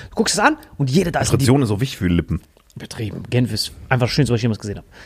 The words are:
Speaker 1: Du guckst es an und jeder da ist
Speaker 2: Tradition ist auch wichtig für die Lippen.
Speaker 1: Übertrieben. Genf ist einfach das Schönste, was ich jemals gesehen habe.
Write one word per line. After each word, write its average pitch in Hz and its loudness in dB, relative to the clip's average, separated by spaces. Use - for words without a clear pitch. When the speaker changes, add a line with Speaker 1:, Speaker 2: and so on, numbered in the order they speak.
Speaker 1:
Du - -20
guckst - 0
es - 0
an 294 4
und 139 0
jeder 170 2
da 143 -2
ist 120 0
Speaker 2:
Tradition 135 4
ist 117 0
auch 101 0
wichtig 135 -4
für 90 0
die 87 4
Lippen. 82 0
Speaker 1:
Übertrieben. 98 -10
Genf 120 0
ist - -6
einfach 127 2
das - -4
Schönste, 120 2
was 117 2
ich 107 -2
jemals 110 0
gesehen 101 -8
habe. - -18